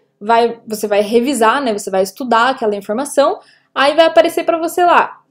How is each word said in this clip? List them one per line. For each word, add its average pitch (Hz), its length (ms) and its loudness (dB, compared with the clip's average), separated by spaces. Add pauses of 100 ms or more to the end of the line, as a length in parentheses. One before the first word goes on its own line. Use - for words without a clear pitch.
(200)
vai, 233 460 0
você 220 200 -6
vai 202 140 0
revisar, 233 600 0
né? 233 100 -2
Você 202 180 -8
vai 190 120 0
estudar 233 480 0
aquela 226 240 -2
informação, 269 680 -2 (340)
aí 277 200 0
vai 330 100 4
aparecer 330 400 2
pra 330 140 0
você 330 260 -2
lá 320 360 2 (100)